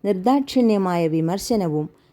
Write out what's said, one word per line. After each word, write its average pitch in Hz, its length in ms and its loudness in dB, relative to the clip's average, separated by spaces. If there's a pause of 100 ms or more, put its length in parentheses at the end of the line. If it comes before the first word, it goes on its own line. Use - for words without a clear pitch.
നിർദാക്ഷിണ്യമായ 202 1040 2
വിമർശനവും 165 800 -2 (260)